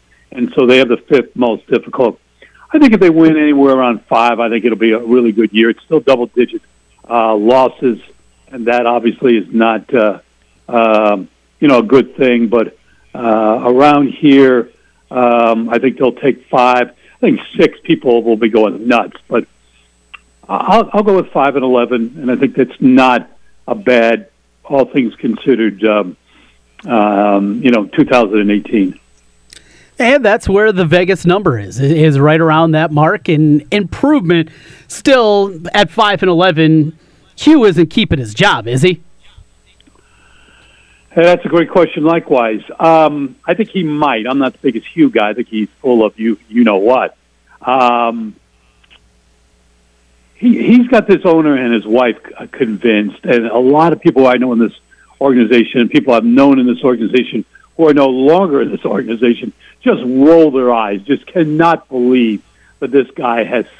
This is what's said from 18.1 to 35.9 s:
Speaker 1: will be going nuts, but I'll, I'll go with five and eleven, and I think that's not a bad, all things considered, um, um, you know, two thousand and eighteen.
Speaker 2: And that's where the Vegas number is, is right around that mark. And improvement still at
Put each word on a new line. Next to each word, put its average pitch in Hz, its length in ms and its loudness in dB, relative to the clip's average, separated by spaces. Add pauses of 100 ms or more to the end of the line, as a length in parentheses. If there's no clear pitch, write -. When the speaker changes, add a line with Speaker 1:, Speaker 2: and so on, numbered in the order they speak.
Speaker 1:
will 110 140 0
be 113 120 -2
going 107 380 -2
nuts, 117 300 -2 (100)
but 120 200 -4 (1000)
I'll, 196 440 0
I'll 208 100 0
go 202 140 0
with - 160 -4
five 139 240 -2
and 131 80 -2
eleven, 120 540 -2
and 127 120 -6
I 120 60 -2
think 143 180 -2
that's - 260 -4
not 127 500 2 (360)
a 123 80 -6
bad, 113 540 0 (360)
all 139 200 -2
things 123 320 -4
considered, 110 680 -2
um, 104 320 -2 (680)
um, 104 800 -2
you 127 100 2
know, 104 140 0
two - 180 -2
thousand 113 340 0
and 104 140 0
eighteen. 101 460 -4 (1000)
Speaker 2:
And 262 240 2
that's 214 240 0
where 208 240 2
the 180 140 0
Vegas 175 400 0
number 175 320 0
is, 101 200 -12
is 151 400 2
right 151 220 2
around 160 300 2
that 156 200 0
mark. 160 380 0
And 151 420 2
improvement 190 800 -2 (400)
still 202 720 0 (140)
at 208 160 0